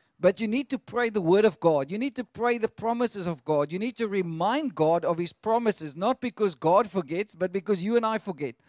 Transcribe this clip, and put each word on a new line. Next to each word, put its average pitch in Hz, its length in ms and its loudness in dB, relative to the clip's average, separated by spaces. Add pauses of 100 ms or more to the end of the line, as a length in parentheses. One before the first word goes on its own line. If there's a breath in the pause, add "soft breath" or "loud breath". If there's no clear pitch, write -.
(180)
But 185 220 2
you 226 60 -2
need 240 240 -2
to 254 80 -2
pray 233 320 -2
the 208 100 -2
word 190 240 4
of 196 140 4
God. 147 320 2
You 196 80 -6
need 262 160 -4
to 254 80 -6
pray 240 340 -2
the 220 120 -2
promises 226 580 -4
of 165 180 -6
God. 147 280 0
You 180 80 -4
need 233 160 -6
to 233 100 -2
remind 196 680 -2
God 160 300 2
of 165 140 0
his 175 140 -4
promises, 214 640 -2
not 220 240 -2
because 214 340 -2
God 190 340 2
forgets, 175 460 -4
but 180 180 -2
because 190 300 -2
you 220 140 2
and 233 100 2
I 220 120 0
forget. 147 360 -8 (140 soft breath)